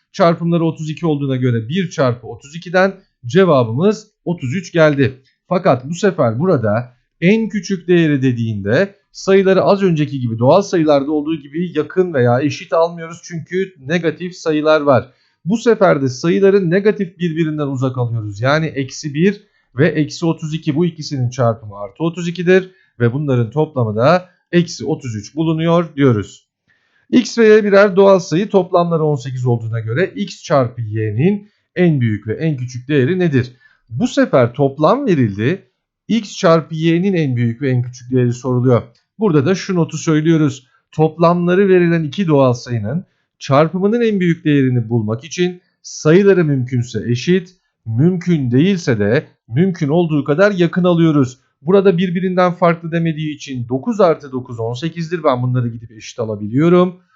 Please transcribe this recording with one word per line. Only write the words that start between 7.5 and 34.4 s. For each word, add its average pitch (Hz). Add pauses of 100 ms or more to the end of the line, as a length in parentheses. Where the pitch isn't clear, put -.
değeri 160
dediğinde 117 (160)
sayıları 190
az 196
önceki 151
gibi 113
doğal 147
sayılarda 151
olduğu 151
gibi 147
yakın 170
veya 123
eşit 151
almıyoruz 165
çünkü 175 (120)
negatif 170
sayılar 156
var. 135 (360)
Bu 202
sefer 196
de 135
sayıların 190
negatif 196
birbirinden 156
uzak 131
alıyoruz. 110
Yani 147
eksi 139
bir 196 (360)
ve 151
eksi 156
otuz 160
iki, 160
bu 170
ikisinin 147
çarpımı 110
artı 104
otuz 170
ikidir 180 (280)
ve 117
bunların 127
toplamı 131
da 160 (220)
eksi 170
otuz 147
üç 104
bulunuyor 165
diyoruz. 123 (640)
X 233
ve 226
Y 214
birer 196
doğal 196
sayı, 190
toplamları 175
on 151
sekiz 127
olduğuna 113
göre 117
x -
çarpı 123
y'nin 110 (260)
en 160
büyük 107
ve 143
en 151
küçük 123
değeri 151
nedir? 143 (380)
Bu 139
sefer 139